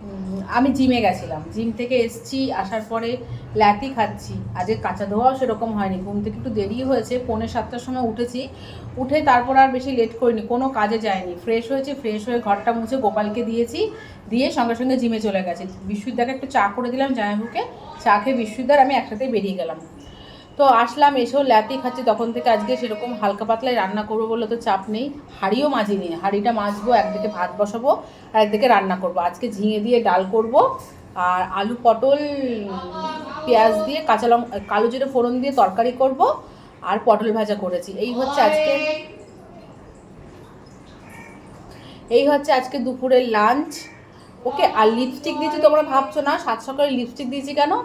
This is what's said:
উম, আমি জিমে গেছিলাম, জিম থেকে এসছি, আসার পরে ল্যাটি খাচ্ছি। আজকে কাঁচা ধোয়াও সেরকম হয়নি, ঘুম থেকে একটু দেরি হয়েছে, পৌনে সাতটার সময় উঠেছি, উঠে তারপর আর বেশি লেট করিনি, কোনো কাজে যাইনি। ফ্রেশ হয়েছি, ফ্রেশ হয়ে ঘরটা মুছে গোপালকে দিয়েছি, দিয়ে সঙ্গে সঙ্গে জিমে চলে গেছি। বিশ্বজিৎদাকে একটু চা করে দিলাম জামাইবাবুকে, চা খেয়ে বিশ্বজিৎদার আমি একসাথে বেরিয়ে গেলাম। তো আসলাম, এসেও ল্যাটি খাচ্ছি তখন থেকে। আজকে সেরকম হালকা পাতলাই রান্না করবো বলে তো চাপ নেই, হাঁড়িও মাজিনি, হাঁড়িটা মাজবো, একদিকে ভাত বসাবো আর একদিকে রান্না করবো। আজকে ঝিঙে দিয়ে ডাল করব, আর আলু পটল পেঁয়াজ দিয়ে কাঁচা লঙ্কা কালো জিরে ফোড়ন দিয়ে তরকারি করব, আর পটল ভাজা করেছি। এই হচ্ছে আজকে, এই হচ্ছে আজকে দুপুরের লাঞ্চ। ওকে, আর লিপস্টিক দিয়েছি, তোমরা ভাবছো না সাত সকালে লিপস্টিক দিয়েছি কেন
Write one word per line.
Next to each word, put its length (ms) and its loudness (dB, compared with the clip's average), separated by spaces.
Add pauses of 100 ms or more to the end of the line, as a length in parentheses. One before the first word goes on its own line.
উম, 320 -8 (180)
আমি 120 4 (100)
জিমে 280 4
গেছিলাম, 360 -2 (120)
জিম 140 -2 (120)
থেকে 160 0 (100)
এসছি, 320 -8 (240)
আসার 280 -4
পরে 200 -4 (500)
ল্যাটি 360 4
খাচ্ছি। 380 -2 (240)
আজকে 260 -2
কাঁচা 280 -4
ধোয়াও 280 4
সেরকম 380 -2
হয়নি, 280 -2
ঘুম 180 -6
থেকে 160 -6
একটু 180 -6
দেরি 200 -2 (120)
হয়েছে, 240 0 (140)
পৌনে 260 -2
সাতটার 320 -4
সময় 240 -4
উঠেছি, 300 -4 (600)
উঠে 160 0 (120)
তারপর 320 4
আর 140 6
বেশি 220 -4
লেট 220 2
করিনি, 220 2 (100)
কোনো 140 0 (120)
কাজে 280 0
যাইনি। 280 -2 (100)
ফ্রেশ 280 0
হয়েছি, 180 -2 (100)
ফ্রেশ 280 -4
হয়ে 180 0
ঘরটা 320 0
মুছে 260 -4
গোপালকে 460 0
দিয়েছি, 300 -2 (520)
দিয়ে 140 2 (100)
সঙ্গে 240 2
সঙ্গে 220 2
জিমে 240 0
চলে 220 0
গেছি। 160 -6 (260)
বিশ্বজিৎদাকে 460 -2
একটু 180 -8
চা 100 4 (100)
করে 200 -4
দিলাম 240 0
জামাইবাবুকে, 440 -2 (420)
চা 180 8
খেয়ে 180 0
বিশ্বজিৎদার 440 2
আমি 160 2
একসাথে 240 -6 (100)
বেরিয়ে 280 -2
গেলাম। 180 -6 (760)
তো 60 8 (200)
আসলাম, 280 4 (120)
এসেও 260 2
ল্যাটি 320 4
খাচ্ছি 280 -4
তখন 240 2
থেকে। 220 0
আজকে 240 -2
সেরকম 300 -6 (100)
হালকা 300 -2
পাতলাই 320 0
রান্না 260 -2
করবো 240 -2
বলে 200 -2
তো 40 -4 (100)
চাপ 160 0 (120)
নেই, 120 -4 (320)
হাঁড়িও 280 0 (100)
মাজিনি, 320 -2 (140)
হাঁড়িটা 280 0 (100)
মাজবো, 300 -4 (120)
একদিকে 340 -2
ভাত 140 -4 (100)
বসাবো 300 -2 (420)
আর 120 2
একদিকে 300 0
রান্না 280 2
করবো। 160 -2 (100)
আজকে 180 -6 (100)
ঝিঙে 300 0
দিয়ে 120 4 (100)
ডাল 140 4 (120)
করব, 200 2 (760)
আর 140 2 (160)
আলু 260 -2
পটল 360 4 (1200)
পেঁয়াজ 300 6 (120)
দিয়ে 220 -4
কাঁচা 240 2
লঙ্কা 240 0 (160)
কালো 200 2
জিরে 220 -2
ফোড়ন 280 2
দিয়ে 180 -2
তরকারি 320 2 (100)
করব, 180 2 (680)
আর 80 0 (100)
পটল 220 4 (100)
ভাজা 260 -2
করেছি। 260 -4 (140)
এই 140 -4
হচ্ছে 300 0
আজকে, 240 2 (3500)
এই 140 6
হচ্ছে 280 2
আজকে 180 -4 (100)
দুপুরের 380 2 (120)
লাঞ্চ। 340 2 (760)
ওকে, 160 0 (160)
আর 80 6 (100)
লিপস্টিক 420 -4
দিয়েছি, 260 -2
তোমরা 160 6 (100)
ভাবছো 360 0
না 40 2 (120)
সাত 140 -2 (100)
সকালে 300 0
লিপস্টিক 340 -6
দিয়েছি 280 -6
কেন 120 4 (120)